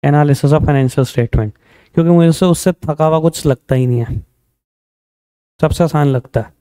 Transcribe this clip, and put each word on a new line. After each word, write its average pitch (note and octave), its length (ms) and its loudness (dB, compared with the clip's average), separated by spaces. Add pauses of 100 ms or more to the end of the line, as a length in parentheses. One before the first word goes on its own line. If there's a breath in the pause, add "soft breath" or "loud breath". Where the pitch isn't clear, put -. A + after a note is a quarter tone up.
analysis C#3+ 500 2
of D3+ 120 2
financial C3+ 420 0
statement, A2+ 440 -4 (440 soft breath)
क्योंकि E3 160 2
मुझे E3+ 180 4
उससे, E3 180 0
उससे F3 280 0
थका D#3 300 -4
हुआ D#3+ 160 2
कुछ D#3+ 260 -2
लगता C3+ 280 -2
ही B2+ 120 0
नहीं A#2+ 140 0
है, - 220 -8 (1400)
सबसे D#3+ 240 0
आसान D3+ 240 0
लगता B2+ 320 -4
है। - 200 -12